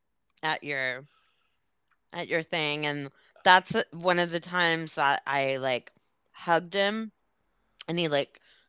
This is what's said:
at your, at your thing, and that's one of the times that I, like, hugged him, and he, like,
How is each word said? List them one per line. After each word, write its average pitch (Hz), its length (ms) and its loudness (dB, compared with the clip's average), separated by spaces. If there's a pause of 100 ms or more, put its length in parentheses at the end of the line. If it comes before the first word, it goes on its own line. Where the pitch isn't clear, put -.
(440)
at 156 180 -2
your, 135 440 -6 (1040)
at 170 160 -10
your 170 140 -2
thing, 151 440 -4
and 143 240 -6 (320)
that's 185 320 6 (160)
one 175 300 0
of 175 100 0
the 170 80 -2
times 165 560 -2
that 143 320 2
I, 135 300 0
like, 127 340 -2 (400)
hugged 170 440 -2
him, 214 360 -2 (800)
and 165 100 -4
he, 175 80 0
like, 143 320 -2 (300)